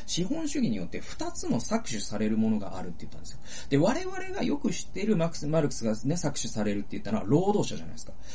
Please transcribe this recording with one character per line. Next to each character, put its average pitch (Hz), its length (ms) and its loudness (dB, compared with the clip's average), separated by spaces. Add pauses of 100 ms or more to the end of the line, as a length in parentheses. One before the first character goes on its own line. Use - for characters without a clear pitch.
資 170 180 0
本 311 240 0
主 320 80 -2
義 220 140 4
に 104 60 2
よ 90 80 -4
っ - 40 -4
て - 120 -4
二 - 320 -4
つ - 160 -4
の 240 100 0
搾 226 300 0
取 104 120 -2
さ 104 180 -2
れ 110 100 2
る 107 80 2
も 110 140 4
の 104 80 2
が 92 180 -4
あ 90 60 -4
る 90 60 -4
っ - 20 -4
て 82 100 -4
言 - 80 -4
っ - 40 -4
た - 60 -4
ん - 20 -4
で - 60 -4
す - 60 -4
よ。 - 60 -4 (320)
で、 139 80 6
我 269 260 4
々 370 120 -6
が 370 260 -4
よ - 140 2
く 226 140 0
知 - 160 -2
っ - 40 -4
て 190 100 -4
い 214 60 0
る 214 100 6
マ 165 140 2
ク - 80 -4
ス、 151 80 -2
マ 160 140 4
ル 147 80 4
ク - 60 -2
ス 117 100 -2
が 110 80 2 (120)
ね、 143 120 2
搾 156 160 0
取 - 160 -2
さ 107 160 0
れ 104 100 2
る 101 60 0
っ - 20 -2
て - 100 -4
言 - 80 -4
っ - 20 -4
た 101 100 -2
の 107 60 2
は - 80 -2
労 180 260 4
働 175 140 2
者 107 100 -4
じ - 60 -4
ゃ - 40 -6
な - 60 -4
い - 20 -4
で - 40 -4
す - 80 -6
か。 - 60 -6 (220)